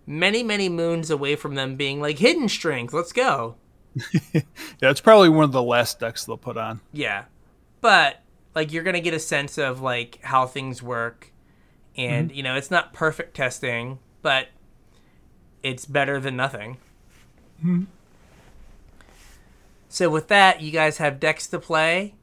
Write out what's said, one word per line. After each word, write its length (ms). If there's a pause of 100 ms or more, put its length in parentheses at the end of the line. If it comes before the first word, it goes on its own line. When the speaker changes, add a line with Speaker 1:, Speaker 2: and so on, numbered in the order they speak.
Speaker 1:
many, 360
many 260
moons 420
away 260
from 180
them 220
being 240
like, 180
"Hidden 300
Strength, 460
let's 180
go." 440 (380)
Speaker 2:
<laughs> 400
Yeah, 560
it's 100
probably 280
one 160
of 80
the 100
last 380
decks 240
they'll 120
put 200
on. 240 (120)
Speaker 1:
Yeah. 320 (560)
But, 400 (320)
like, 200
you're 100
gonna 180
get 140
a 60
sense 380
of, 220
like, 420
how 240
things 360
work. 480 (680)
And, 320
Speaker 2:
Mm-hmm. 80
Speaker 1:
you 60
know, 140
it's 140
not 220
perfect 440
testing, 640 (220)
but 260 (1120)
it's 220
better 340
than 180
nothing. 420 (840)
Speaker 2:
Mm-hmm. 240 (2000)
Speaker 1:
So 220
with 180
that, 340
you 100
guys 260
have 220
decks 280
to 100
play. 640